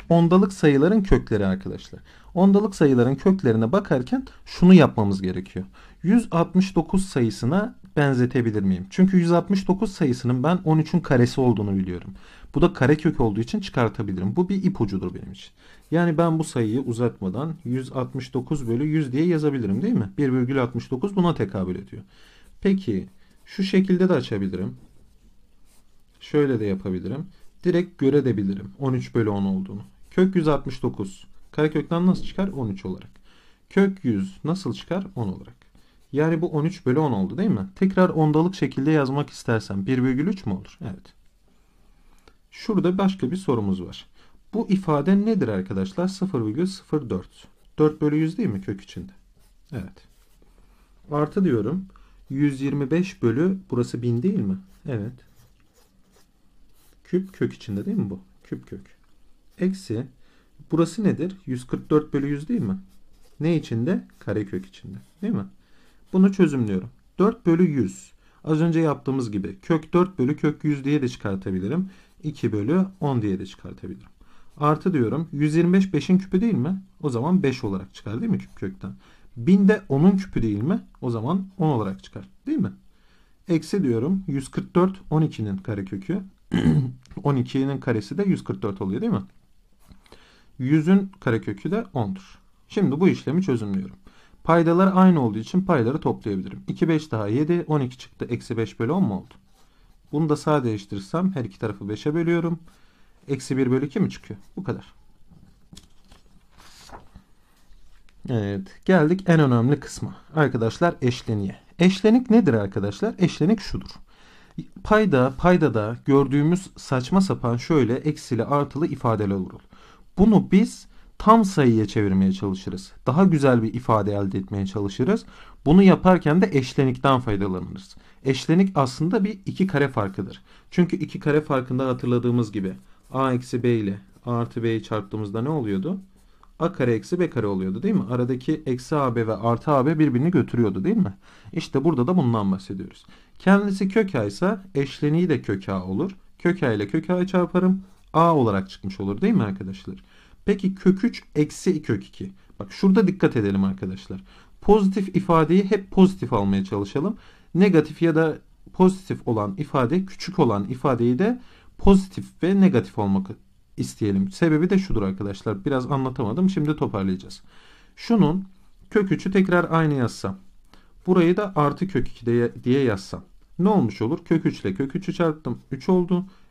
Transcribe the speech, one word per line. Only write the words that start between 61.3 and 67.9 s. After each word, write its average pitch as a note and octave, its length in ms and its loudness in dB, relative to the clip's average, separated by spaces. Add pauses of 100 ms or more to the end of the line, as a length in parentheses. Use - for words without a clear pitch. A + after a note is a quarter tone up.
Yüz B2+ 200 -8
kırk - 240 -6
dört D3+ 220 2
bölü C#3 160 -2
yüz C#3+ 200 -6
değil A#3+ 120 -2
mi? F#2+ 180 -4 (640)
Ne E3 160 0
içinde? B2 500 -4 (120)
Karekök G2 480 -6
içinde. - 320 -18 (240)
Değil G#3 120 -2
mi? G#2 100 -4 (680)
Bunu F#3+ 200 6
çözümlüyorum. B2+ 580 0 (280)
Dört G#3+ 280 0
bölü E3+ 240 4
yüz. C#3+ 420 -4 (320)